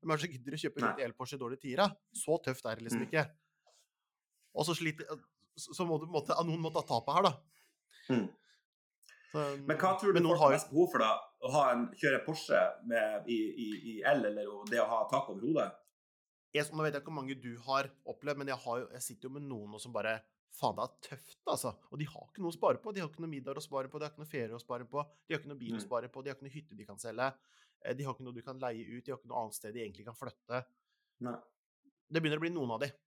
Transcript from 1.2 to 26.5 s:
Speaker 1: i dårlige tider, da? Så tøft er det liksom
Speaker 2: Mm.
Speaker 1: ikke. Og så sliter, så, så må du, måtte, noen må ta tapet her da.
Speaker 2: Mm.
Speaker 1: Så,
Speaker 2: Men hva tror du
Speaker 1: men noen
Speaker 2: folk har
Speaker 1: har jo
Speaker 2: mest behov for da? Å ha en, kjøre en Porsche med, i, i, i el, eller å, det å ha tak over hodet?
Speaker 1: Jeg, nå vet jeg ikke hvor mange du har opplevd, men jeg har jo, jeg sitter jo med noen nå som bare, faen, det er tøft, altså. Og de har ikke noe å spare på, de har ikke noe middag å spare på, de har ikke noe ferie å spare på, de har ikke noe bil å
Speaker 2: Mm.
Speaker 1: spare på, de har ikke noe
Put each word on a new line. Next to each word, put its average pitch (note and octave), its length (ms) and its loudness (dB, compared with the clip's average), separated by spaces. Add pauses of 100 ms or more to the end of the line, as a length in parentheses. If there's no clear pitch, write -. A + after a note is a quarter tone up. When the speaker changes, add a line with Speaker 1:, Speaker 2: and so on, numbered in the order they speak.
Speaker 1:
i C#3 40 -8
dårlige B2+ 220 -6
tider, C3 160 -6
da? G3+ 200 4 (160)
Så - 300 0
tøft B2+ 240 -2
er A2+ 100 0
det A2+ 140 -10
liksom A#2 120 0
Speaker 2:
Mm. - 80 -2
Speaker 1:
ikke. D#3 200 2 (1200)
Og D3+ 120 2
så E3+ 80 2
sliter, D#3 320 -4 (500)
så, - 180 -12
så F3+ 120 -2
må D#3+ 140 2
du, D#3+ 60 -8
måtte, D#3+ 280 0 (100)
noen E3+ 160 0
må D#3+ 120 -2
ta D#3+ 100 0
tapet C#3 320 0
her F3+ 80 6
da. F#3 100 6 (760)
Speaker 2:
Mm. A#2 200 4 (1040)
Speaker 1:
Så, D3+ 120 -2 (240)
Speaker 2:
Men D3+ 120 2
hva F#3 200 4
tror G3+ 120 4
du F3+ 40 8
Speaker 1:
men E3+ 100 8
noen E3 100 8
Speaker 2:
folk D3 60 4
har D3+ 100 10
Speaker 1:
har - 0 -
jo C#3+ 80 6
Speaker 2:
mest - 140 -4
behov E3+ 180 6
for C3 80 2
da? A2 120 6 (320)
Å B2+ 100 -2
ha C#3 180 6
en, A#2+ 140 4 (100)
kjøre C3+ 240 4
en - 80 -4
Porsche - 360 4 (220)
med, A2 440 0
i, A#2 80 2
i, A2 320 -2 (240)
i G#2+ 100 -8
el, C3+ 220 4
eller G#2 260 -2
å, G#2 160 -10
det A#2 140 4
å G#2+ 80 4
ha A2+ 200 2
tak C3+ 220 0
over G2 100 -6
hodet? B2 280 2 (840)
Speaker 1:
Jeg, D3 200 0
nå D#3 100 -2
vet D3+ 120 0
jeg C#3+ 80 -4
ikke E3 100 -12
hvor D3 100 -6
mange C3 180 -6
du A#2+ 180 -10
har C3+ 300 0 (160)
opplevd, C#3 340 -4
men C#3 100 -6
jeg C3 100 -2
har B2 220 -2
jo, B2 100 -8
jeg B2 120 -10
sitter B2 260 -10
jo - 20 -8
med C#3+ 160 -10
noen G#2+ 240 -8
nå G#2+ 100 -12
som B2 120 -14
bare, A2 240 0 (340)
faen, A2+ 240 -2
det G#2 80 -2
er - 340 -8
tøft, - 300 -20
altså. - 240 0 (220)
Og C#3 80 -10
de D3+ 100 -2
har - 160 -18
ikke - 160 -12
noe E3+ 80 -2
å D#3+ 80 -12
spare E3 240 4
på, G#3+ 100 -8
de G3 80 -6
har E3 80 -4
ikke D#3 140 -14
noe E3 80 -6
middag C#3 240 -6
å D3 80 -8
spare C3+ 260 -4
på, D3 120 -10
de D3+ 40 -6
har D3 60 -8
ikke D3+ 80 -20
noe D3+ 80 -12
ferie B2+ 240 -4
å A#2 100 -10
spare B2 240 -6
på, C#3 200 -4 (240)
de E3 60 -4
har D3 60 -2
ikke C3 80 -18
noe C#3+ 140 -12
bil A2+ 120 -6
å A2+ 40 -4
Speaker 2:
Mm. G2+ 80 -8
Speaker 1:
spare A#2 240 -2
på, C3 140 -14
de C#3 60 -6
har C3 40 -6
ikke - 80 -20
noe C3+ 160 -14